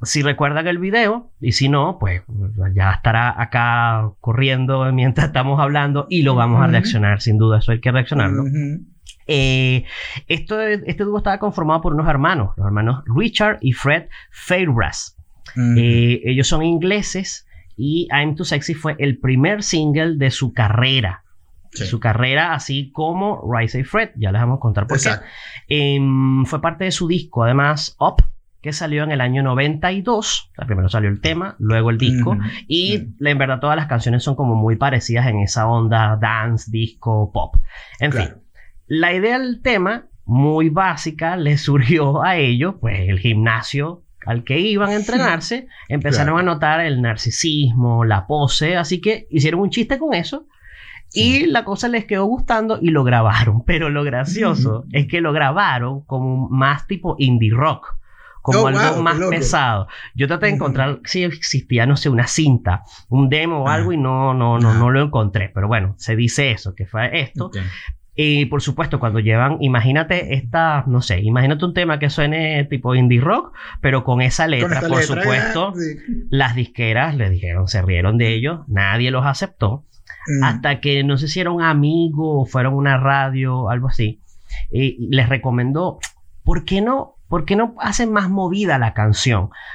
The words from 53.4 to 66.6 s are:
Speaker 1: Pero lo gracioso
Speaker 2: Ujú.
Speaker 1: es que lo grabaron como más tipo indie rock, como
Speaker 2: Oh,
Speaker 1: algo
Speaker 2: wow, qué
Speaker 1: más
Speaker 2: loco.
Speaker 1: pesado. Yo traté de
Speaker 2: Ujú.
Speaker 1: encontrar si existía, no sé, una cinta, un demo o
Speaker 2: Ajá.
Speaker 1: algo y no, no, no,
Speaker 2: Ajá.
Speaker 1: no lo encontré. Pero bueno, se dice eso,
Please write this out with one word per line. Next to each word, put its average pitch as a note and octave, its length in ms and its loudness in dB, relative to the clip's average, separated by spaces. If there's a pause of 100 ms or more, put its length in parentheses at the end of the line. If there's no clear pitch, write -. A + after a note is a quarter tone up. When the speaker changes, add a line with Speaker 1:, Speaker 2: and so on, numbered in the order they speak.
Speaker 1:
Pero D#3 240 0
lo D3 140 -2
gracioso C3+ 760 0
Speaker 2:
Ujú. - 140 -14
Speaker 1:
es C#3+ 140 2
que F3 140 -2
lo D#3+ 100 0
grabaron C#3 720 0
como C3 440 -2
más C3+ 380 0
tipo F3 320 -4
indie A#2+ 340 4
rock, D#3 440 0 (440)
como F#3+ 200 2
Speaker 2:
Oh, A3+ 60 4
Speaker 1:
algo G3 140 0
Speaker 2:
wow, D#3+ 140 2
qué E3+ 80 0
Speaker 1:
más E3 160 2
Speaker 2:
loco. F#3 100 0
Speaker 1:
pesado. C3+ 580 0 (280)
Yo C3+ 120 0
traté E3+ 200 0
de G3+ 60 2
Speaker 2:
Ujú. - 100 0
Speaker 1:
encontrar C3+ 400 -2
si F3+ 200 -4
existía, C3+ 600 0
no C#3+ 120 4
sé, D3 120 0
una A#2+ 160 2
cinta, B2 560 2 (280)
un C3 200 4
demo D#3 340 0
o C3 40 0
Speaker 2:
Ajá. D3+ 80 2
Speaker 1:
algo F3 180 0
y D#3+ 40 0
no, C3 360 0
no, A#2 240 2
no, A#2 140 4
Speaker 2:
Ajá. A2+ 80 4
Speaker 1:
no A#2+ 100 4
lo C3+ 140 4
encontré. G#2 500 0
Pero G2 140 -2
bueno, G#2 300 0
se - 180 -4
dice A#2+ 360 0
eso, G2+ 220 -6